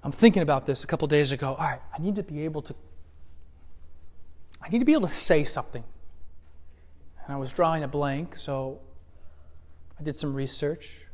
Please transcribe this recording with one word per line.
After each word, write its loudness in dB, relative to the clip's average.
I'm -4
thinking 10
about 2
this 0
a -6
couple 0
days 6
ago. -2
All -2
right, -4
I -8
need 0
to -4
be -6
able -4
to, -10
I -12
need 2
to 4
be 8
able 4
to -2
say 6
something. -2
And -6
I -4
was -6
drawing 4
a -2
blank, -2
so -4
I -8
did -2
some -2
research. -4